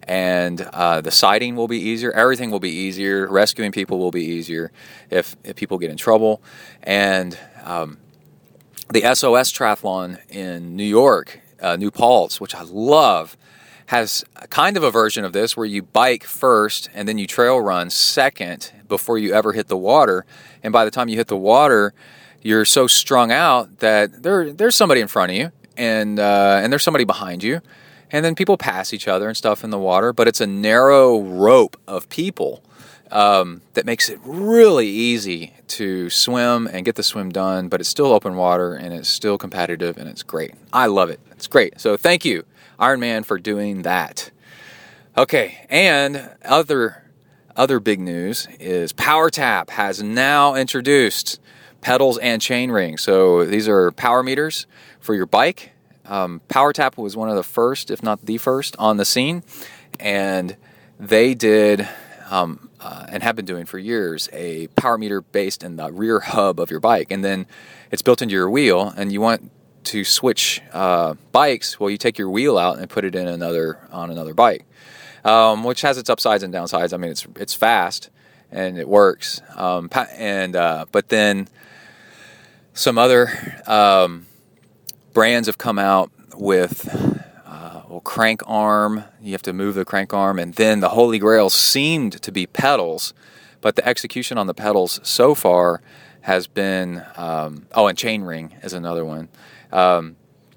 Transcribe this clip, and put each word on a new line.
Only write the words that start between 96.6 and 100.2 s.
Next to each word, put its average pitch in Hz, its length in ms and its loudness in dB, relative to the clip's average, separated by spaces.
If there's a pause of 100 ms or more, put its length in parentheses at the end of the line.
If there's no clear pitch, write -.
um, 78 580 -8
oh, 107 140 4
and 92 100 -2
chain 110 240 -6
ring 80 420 -12
is 92 100 -12
another 85 300 -6
one. 80 240 -10 (440)
Um, 87 460 0 (400)